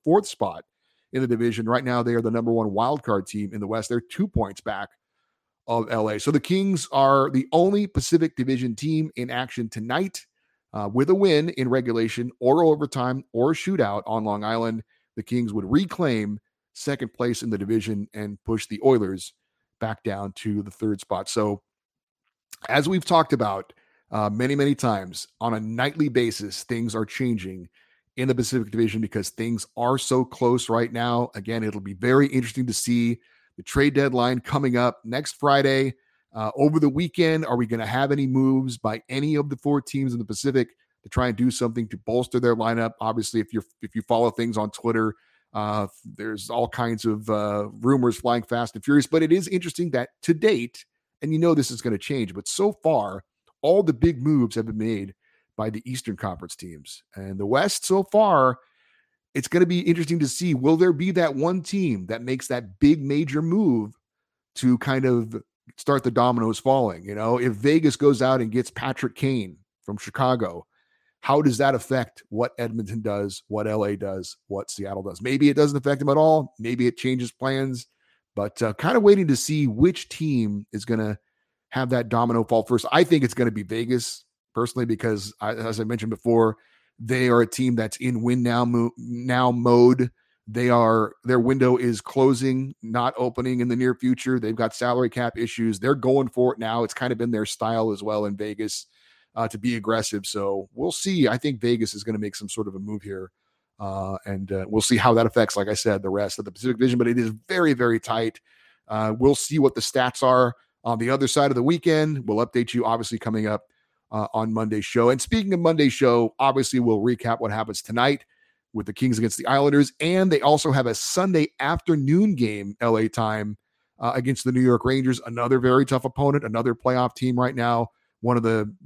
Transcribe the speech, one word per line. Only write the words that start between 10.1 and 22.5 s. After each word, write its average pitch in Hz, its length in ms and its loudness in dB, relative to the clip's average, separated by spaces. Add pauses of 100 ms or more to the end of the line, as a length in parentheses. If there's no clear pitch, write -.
Uh, 104 200 -6
with 135 180 2
a 185 60 6
win 170 340 4
in 131 180 -4
regulation 120 720 0
or 139 240 4
overtime 135 600 0 (100)
or 131 200 2
shootout 120 520 -2
on 110 180 -4
Long 104 200 -4
Island, 113 400 -4 (320)
the 110 80 -8
Kings 120 300 -4
would 104 120 -4
reclaim 117 760 -2 (340)
second 127 400 -6
place 120 280 -4
in 117 80 -6
the 107 80 -2
division 104 560 -4
and 104 300 -10
push 113 240 -4
the 107 180 -10
Oilers 101 480 2 (460)
back 110 240 -8
down 101 300 -6
to 104 280 -6
the 98 80 -10
third 104 320 -4
spot. 98 260 -6
So 104 360 -2 (1040)